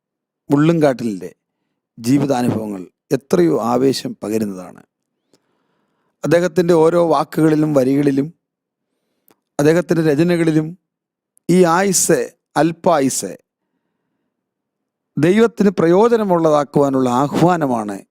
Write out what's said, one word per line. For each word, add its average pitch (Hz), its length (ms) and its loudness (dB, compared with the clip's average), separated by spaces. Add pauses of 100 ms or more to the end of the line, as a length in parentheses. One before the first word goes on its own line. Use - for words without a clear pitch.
(500)
മുള്ളുംകാട്ടിലിൻ്റെ 139 800 0 (680)
ജീവിതാനുഭവങ്ങൾ 117 840 -2 (300)
എത്രയോ 165 500 0
ആവേശം 123 600 -2
പകരുന്നതാണ്. 98 600 -8 (1400)
അദ്ദേഹത്തിൻ്റെ 175 500 2
ഓരോ 165 320 4
വാക്കുകളിലും 156 680 0
വരികളിലും 139 520 0 (1300)
അദ്ദേഹത്തിൻ്റെ 165 440 0
രചനകളിലും 160 640 0 (840)
ഈ 175 160 4
ആയുസ്, 170 560 0 (360)
അല്പായുസ് 147 760 0 (1800)
ദൈവത്തിന് 202 540 2
പ്രയോജനമുള്ളതാക്കുവാനുള്ള 165 1400 2
ആഹ്വാനമാണ് 131 840 -2 (140)